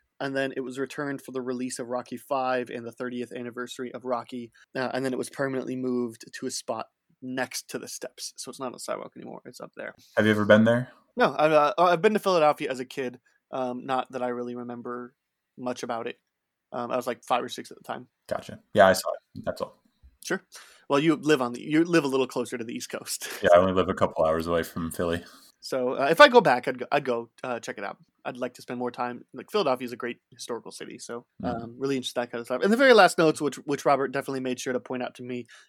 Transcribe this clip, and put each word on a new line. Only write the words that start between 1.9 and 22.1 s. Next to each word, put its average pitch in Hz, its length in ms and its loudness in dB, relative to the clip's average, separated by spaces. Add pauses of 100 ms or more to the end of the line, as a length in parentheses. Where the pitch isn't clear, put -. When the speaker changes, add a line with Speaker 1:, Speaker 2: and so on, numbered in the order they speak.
Speaker 1:
Five 127 520 -2
and 117 160 -10
the 113 60 -10
thirtieth 123 420 -8
anniversary 123 600 -10
of 123 120 -14
Rocky, 120 460 -6 (240)
uh, 127 180 -2
and 131 100 -2
then 131 100 -2
it 123 40 -4
was 120 120 -6
permanently 131 460 -4
moved 123 500 -4 (140)
to 131 60 -10
a 127 60 -4
spot - 360 -8 (340)
next 127 480 -6
to 139 100 -8
the 107 80 -12
steps. - 500 -12
So - 120 -14
it's 123 100 -18
not 135 80 -8
on - 60 -8
the - 60 -16
sidewalk - 380 -10
anymore. 120 280 -16
It's 127 140 -18
up - 160 -16
there. - 200 -12 (200)
Speaker 2:
Have 107 100 4
you 107 60 6
ever 107 140 2
been 107 200 10
there? 120 240 2 (280)
Speaker 1:
No, 247 200 4
I've, 156 140 4
uh, 147 260 6
I've 175 240 4
been 214 120 4
to 202 60 0
Philadelphia 151 500 2
as 127 100 -4
a 131 60 -6
kid. 123 340 -8 (320)
Um, 127 340 -6
not 131 260 -2
that 127 100 -6
I 123 80 -2
really 123 260 -6
remember 120 580 -10 (440)
much 123 260 -6
about 117 240 -6
it. 135 100 -10 (560)
Um, 120 180 -6
I 123 40 0
was, 123 100 -2
like, 117 180 -8
five 123 200 0
or 123 60 -8
six - 200 -12
at - 80 -18
the - 60 -20
time. - 240 -10 (200)
Speaker 2:
Gotcha. - 320 -8 (140)
Yeah, 98 140 10
I 95 60 8
saw - 160 -2 (260)
it. - 100 -12
That's - 160 -6
all. - 180 -10 (460)
Speaker 1:
Sure. - 160 -4 (480)
Well, 139 100 4
you 156 160 4
live 143 260 2
on 120 120 -2
the, 120 80 -12
you 156 220 2
live 170 200 8
a 139 40 -2
little 131 200 2